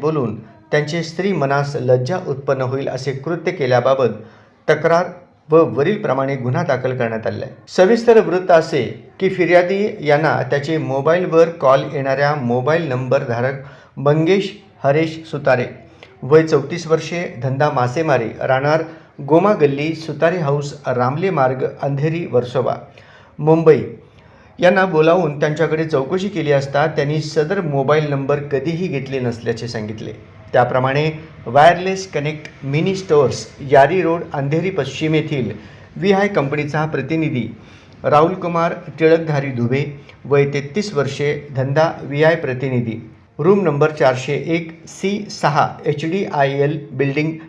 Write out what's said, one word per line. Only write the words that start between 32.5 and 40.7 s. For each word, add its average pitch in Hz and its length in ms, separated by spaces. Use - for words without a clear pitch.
मिनी 160 300
स्टोअर्स, 147 520
यारी 143 320
रोड, 165 180
अंधेरी 156 380
पश्चिम 156 440
येथील 143 360
व्हीआय 190 320
कंपनीचा 151 560
प्रतिनिधी 139 720
राहुल 151 280
कुमार 170 400
टिळकधारी 160 480
दुबे, 131 540
वय 143 200
तेहतीस 143 500